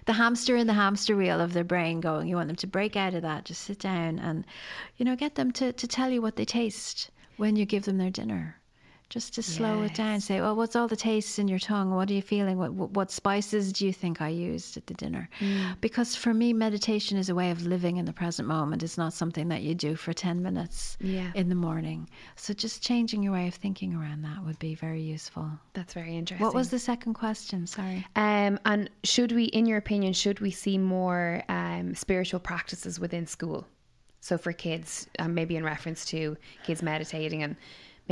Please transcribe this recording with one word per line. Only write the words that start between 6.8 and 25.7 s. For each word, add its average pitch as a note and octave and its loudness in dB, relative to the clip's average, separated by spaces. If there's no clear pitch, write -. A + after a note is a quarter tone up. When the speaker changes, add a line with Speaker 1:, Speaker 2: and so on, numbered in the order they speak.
Speaker 1:
when G#3 4
you G#3 4
give G3+ 0
them F#3+ 2
their F#3 2
dinner, F#3 -4
just - -8
to A#3 -4
slow G#3+ 0
it G#3+ 0
down. G#3+ 0
Speaker 2:
Yes. G3+ 0
Speaker 1:
Say, F#3+ 2
"Well, G#3+ 2
what's A3+ 0
all A#3+ 4
the A3 0
tastes G#3+ 0
in G#3 4
your F#3+ 2
tongue? G3 2
What F#3+ 2
are G3+ 2
you G3 2
feeling? G3 2
What, F3+ 0
what, F#3+ -2
what G3 2
spices G3+ 0
do F#3+ 0
you F#3+ 4
think E3+ -2
I D#3 0
used E3+ -4
at - -16
the - -10
dinner?" - -6
Speaker 2:
Mm. G3 0
Speaker 1:
Because A#3 0
for - 2
me, A#3 6
meditation G#3 2
is F#3+ 2
a F3+ 2
way F3+ 4
of E3+ -2
living F3 2
in E3+ 0
the E3 -4
present E3+ -2
moment. D#3+ 0
It's E3 -6
not D#3+ 0
something E3 -2
that D#3+ -2
you D3+ 0
do D#3+ -2
for E3 -4
ten F3 -2
minutes F3+ -4
Speaker 2:
Yeah. F#3+ -2
Speaker 1:
in F#3 2
the F#3 4
morning. D#3+ -2
So - -6
just - -4
changing A#3 2
your G3 2
way F3+ 2
of F3 -4
thinking F#3+ -4
around D3+ -4
that D#3 -8
would D#3+ -6
be D#3+ -4
very D#3+ -6
useful. D#3 -6